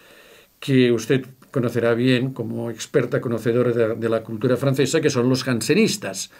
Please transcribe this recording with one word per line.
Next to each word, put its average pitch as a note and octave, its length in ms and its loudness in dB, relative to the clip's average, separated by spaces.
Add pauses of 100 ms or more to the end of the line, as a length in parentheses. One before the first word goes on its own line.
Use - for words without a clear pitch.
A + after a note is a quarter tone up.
(600)
que B2+ 320 4
usted B2 340 0 (260)
conocerá A#2 420 0
bien B2 400 2
como A#2 360 -6
experta A#2+ 520 -2
conocedora A#2+ 500 0
de, A#2 240 0
de A2+ 140 -4
la A2+ 140 0
cultura A#2 340 0
francesa, C#3 420 0
que D3+ 100 2
son B2 200 0
los B2+ 140 0
jansenistas, C3 960 -2